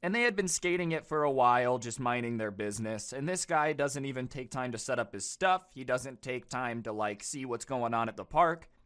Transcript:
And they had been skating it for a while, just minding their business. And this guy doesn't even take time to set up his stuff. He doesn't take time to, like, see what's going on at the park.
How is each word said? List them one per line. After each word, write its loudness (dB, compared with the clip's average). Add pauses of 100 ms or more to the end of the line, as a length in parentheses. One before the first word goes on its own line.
And 0
they 2
had 2
been 2
skating 0
it -2
for 0
a 4
while, 6
just -6
minding 0
their -2
business. -4
And -4
this -2
guy 2
doesn't -2
even -4
take -10
time -4
to -6
set 0
up -4
his -8
stuff. 2
He -12
doesn't -2
take -4
time -4
to, -4
like, -2
see -6
what's -4
going -2
on 2
at -8
the -8
park. 2 (180)